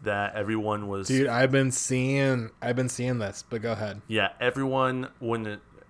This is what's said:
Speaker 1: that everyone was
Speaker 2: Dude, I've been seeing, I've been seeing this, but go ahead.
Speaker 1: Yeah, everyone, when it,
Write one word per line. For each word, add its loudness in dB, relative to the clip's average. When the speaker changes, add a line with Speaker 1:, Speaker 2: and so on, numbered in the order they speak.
Speaker 1:
that 0
everyone -2
was -4
Speaker 2:
Dude, 4
I've 4
been 4
seeing, 0
I've 0
been 0
seeing -2
this, -6
but -6
go -2
ahead. -6
Speaker 1:
Yeah, 2
everyone, 0
when -2
it, -8